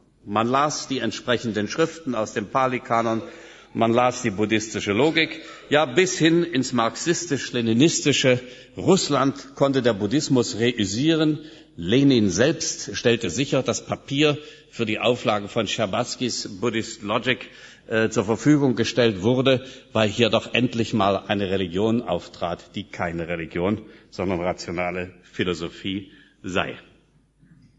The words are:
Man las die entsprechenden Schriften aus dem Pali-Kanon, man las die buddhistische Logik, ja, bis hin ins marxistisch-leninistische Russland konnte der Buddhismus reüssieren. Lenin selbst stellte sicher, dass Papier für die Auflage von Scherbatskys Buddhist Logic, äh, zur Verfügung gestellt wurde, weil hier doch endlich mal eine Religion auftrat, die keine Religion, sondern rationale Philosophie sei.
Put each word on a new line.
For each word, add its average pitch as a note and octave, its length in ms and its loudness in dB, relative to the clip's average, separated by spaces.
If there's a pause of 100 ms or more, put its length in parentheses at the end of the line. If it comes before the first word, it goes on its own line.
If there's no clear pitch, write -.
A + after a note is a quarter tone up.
(260)
Man G#2+ 240 0
las C#3+ 400 0
die C3 100 -4
entsprechenden A2 720 -2
Schriften D#3+ 460 -4
aus G#2+ 180 -4
dem G#2+ 140 -4
Pali-Kanon, A#2 760 0 (540)
man A#2 160 4
las B2 300 2
die A#2 80 0
buddhistische G#2 600 -2
Logik, D#3 500 0 (260)
ja, D3 160 4
bis F3 320 2
hin E3 280 4
ins C3 280 -2
marxistisch-leninistische B2+ 1700 2 (360)
Russland C3+ 760 2
konnte C3+ 280 2
der A#2+ 100 4
Buddhismus A2+ 680 0
reüssieren. C3+ 840 2 (360)
Lenin A2 540 4
selbst A#2 640 -2
stellte A#2 320 0
sicher, C3 340 -2
dass G#2+ 220 -4
Papier C#3+ 540 0 (320)
für A#2 160 -4
die G#2+ 120 -4
Auflage G#2+ 500 0
von A2 180 -2
Scherbatskys G#2+ 920 -4
Buddhist A2 420 -4
Logic, A2+ 480 -2 (360)
äh, A2 220 2
zur A2 160 0
Verfügung C3 520 2
gestellt A2+ 460 0
wurde, B2+ 420 2 (280)
weil G#2+ 160 2
hier A2 220 2
doch G#2+ 240 0
endlich A#2 400 0
mal G2 240 2 (100)
eine G2+ 220 -2
Religion G2 500 0
auftrat, F2 760 -6
die G2+ 100 -8
keine E2+ 440 -6
Religion, F2 540 -2 (280)
sondern F#2 300 -4
rationale F2+ 720 -6 (100)
Philosophie F#2 880 -6 (320)
sei. F#2 360 -4 (1000)